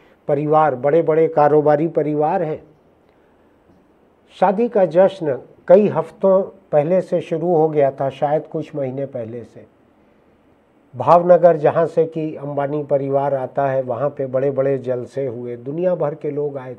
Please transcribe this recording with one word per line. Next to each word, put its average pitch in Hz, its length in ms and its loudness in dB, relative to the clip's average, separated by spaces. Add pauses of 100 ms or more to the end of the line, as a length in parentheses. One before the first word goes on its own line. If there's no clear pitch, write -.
(280)
परिवार 151 460 2
बड़े-बड़े 151 540 2
कारोबारी 151 600 4
परिवार 156 540 -2
हैं। 156 200 -8 (1800)
शादी 202 300 0
का 202 160 0
जश्न 165 520 2 (320)
कई 196 200 6
हफ्तों 185 520 0 (320)
पहले 160 280 2
से 170 200 -2
शुरू 170 340 -2
हो 156 140 4
गया 147 220 2
था, 135 200 -4
शायद 147 360 -2
कुछ - 280 -10
महीने 135 320 -6
पहले 120 380 -12
से। - 200 -20 (1300)
भावनगर, 170 640 4
जहाँ 151 300 2
से 160 200 0
कि 156 300 -6
अंबानी 143 460 -6
परिवार 139 520 -2
आता 131 320 -4
है, 135 160 -2
वहाँ 123 280 -4
पे 139 160 -6
बड़े-बड़े 135 520 -2
जलसे 123 480 -6
हुए, 120 300 -10
दुनिया 160 380 -4
भर 156 200 -4
के 151 160 -8
लोग 143 280 -6
आए 127 200 -14